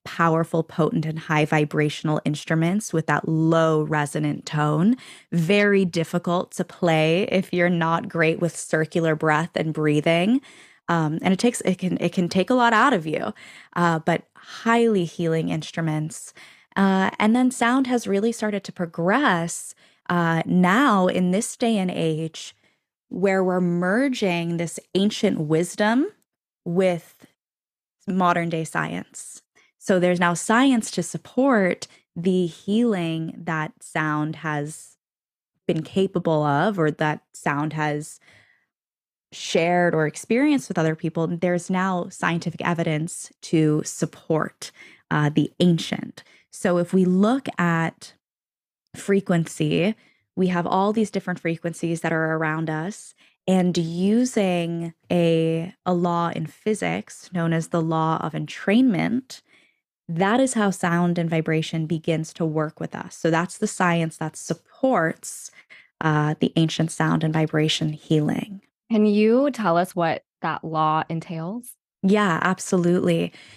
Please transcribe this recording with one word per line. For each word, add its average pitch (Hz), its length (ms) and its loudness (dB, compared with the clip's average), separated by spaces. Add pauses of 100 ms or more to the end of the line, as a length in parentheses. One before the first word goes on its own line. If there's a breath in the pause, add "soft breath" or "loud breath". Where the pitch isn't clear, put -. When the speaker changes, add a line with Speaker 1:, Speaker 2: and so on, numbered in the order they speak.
Speaker 1:
powerful, 165 580 0
potent, 160 420 0
and 160 140 -6
high 156 260 2
vibrational 151 800 0
instruments 165 680 -2
with 160 140 -2
that 147 220 0
low 160 540 2
resonant 151 640 -2
tone. 156 500 2 (360 loud breath)
Very 196 520 2
difficult 175 680 -2
to 185 120 -6
play 160 600 2
if - 280 -2
you're 175 160 2
not 165 400 0
great 165 320 0
with 170 160 -2
circular 160 580 0
breath 156 420 0
and 160 180 -2
breathing. 165 640 2 (500 loud breath)
Um, 160 300 0
and 185 140 2
it 185 60 -2
takes, 247 220 0
it 185 160 0
can, 175 220 -2
it 175 120 0
can 180 160 0
take 185 200 0
a 254 60 2
lot 240 180 4
out 226 200 4
of 165 140 -2
you, - 280 -4 (400 loud breath)
uh, 170 240 2
but 165 240 0 (140)
highly 226 680 0
healing 165 440 -2
instruments. 160 840 -4 (440 loud breath)
Uh, 190 420 2
and 214 160 4
then 254 160 4
sound 247 380 0
has 247 180 0
really 202 260 0
started 208 320 -4
to - 80 -14
progress, 175 1040 -2 (340 soft breath)
uh, 165 380 2
now 185 640 4
in 180 240 0
this 202 240 -4
day 233 200 0
and 185 140 0
age 160 640 -4 (540)
where 190 340 2
we're 185 180 0
merging 180 1000 0
this 165 200 -6 (160)
ancient 202 460 2
wisdom 180 640 0 (580)
with 175 640 -2 (800)
modern 175 420 2
day 165 160 -4
science. - 800 -8 (340 soft breath)
So 185 240 0
there's 180 180 2
now 175 140 2
science 233 600 2
to 180 100 -4
support 220 840 0 (300 soft breath)
the 180 300 0
healing 170 880 -2
that 160 360 -4 (100)
sound 156 540 -4
has 151 600 -8 (720)
been 160 160 -2
capable 175 600 0
of, 151 360 0
or 156 120 2
that 151 300 -2 (140)
sound 147 400 -4
has 151 440 -6 (1120 soft breath)
shared 175 640 0
or 156 120 2
experienced 254 640 0
with 185 100 -4
other 160 180 0
people. 165 300 -4
There's 175 420 -2
now 185 400 -2
scientific 170 580 -4
evidence 165 640 -4 (120)
to 151 420 2
support, - 880 -6 (380 loud breath)
uh, 151 180 2
the 151 320 0
ancient. - 640 0 (260 soft breath)
So 180 280 0
if 175 160 -2
we 185 100 6
look 202 420 2 (120)
at 165 560 -2 (840)
frequency, 170 1000 0 (400 soft breath)
we 185 120 0
have 175 200 -2
all 202 280 2
these 220 160 0
different 185 300 -6
frequencies 165 600 -4
that 165 100 -4
are 160 260 0
around 160 340 -2
us, 160 420 -8 (340 soft breath)
and 180 320 2
using 175 1120 0 (180)
a, 165 640 2 (120)
a 180 80 2
law 170 340 0
in - 160 -6
physics - 880 -6
known 165 220 0
as 165 140 -2
the 170 120 0
law 160 380 0
of 156 160 -6
entrainment, 165 1080 0 (640 soft breath)
that 196 320 0
is 262 140 2
how 208 180 2
sound 175 480 0
and 165 120 -2
vibration 160 560 -2
begins 160 480 -4
to 175 100 -4
work 156 340 -4
with 165 160 -10
us. - 220 -12
So - 140 0
that's 165 260 0
the 214 100 -4
science 170 520 0
that 156 180 -8
supports, - 1120 -4 (520 loud breath)
uh, 151 380 2
the 151 160 0
ancient 160 340 0
sound 160 340 0
and 160 80 0
vibration 156 640 0
healing. 156 640 -2 (300)
Speaker 2:
Can 214 160 4
you 220 440 4
tell 196 280 0
us 180 180 -2
what 165 280 -2 (180)
that 160 200 -6
law 156 460 0
entails? 165 640 -8 (280)
Speaker 1:
Yeah, 196 400 4
absolutely. 175 920 0 (240 loud breath)